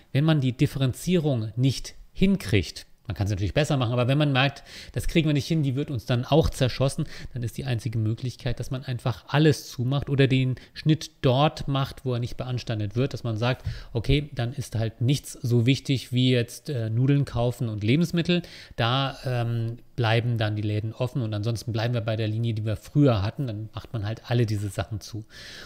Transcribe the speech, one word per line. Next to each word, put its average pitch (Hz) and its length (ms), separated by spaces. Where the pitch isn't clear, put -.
wenn 139 140
man 156 160
die 127 160
Differenzierung 135 1000
nicht 127 400
hinkriegt. 101 720
Man 101 80
kann 104 80
es 98 60
natürlich 101 220
besser 147 240
machen, 120 160
aber 120 140
wenn 135 100
man 147 160
merkt, 135 300
das - 160
kriegen 160 200
wir 147 60
nicht 139 140
hin, 160 160
die 135 100
wird 147 160
uns 123 160
dann 127 180
auch 151 240
zerschossen, 135 560
dann 120 80
ist 117 160
die 139 60
einzige 117 340
Möglichkeit, 117 600
dass 120 100
man 135 140
einfach 120 420
alles 151 420
zumacht 131 400
oder 135 200
den 131 260
Schnitt - 380
dort 139 460
macht, 135 380
wo 127 100
er 117 60
nicht 123 160
beanstandet 113 580
wird, 131 180
dass - 120
man 113 120
sagt, 120 300
okay, 143 400
dann 120 200
ist - 240
halt 110 240
nichts 135 320
so 120 340
wichtig 131 460
wie 127 180
jetzt, 120 400
äh, 113 200
Nudeln 135 340
kaufen 120 440
und 107 140
Lebensmittel. 170 600
Da, 131 480
ähm, 120 540
bleiben 117 420
dann 107 180
die 104 60
Läden 107 300
offen 127 300
und 107 120
ansonsten 110 380
bleiben 113 220
wir 117 60
bei 110 160
der 110 120
Linie, 113 260
die 107 100
wir 107 120
früher 127 460
hatten. 123 240
Dann 107 280
macht - 180
man 101 140
halt - 240
alle 120 160
diese 104 220
Sachen 101 320
zu. 110 240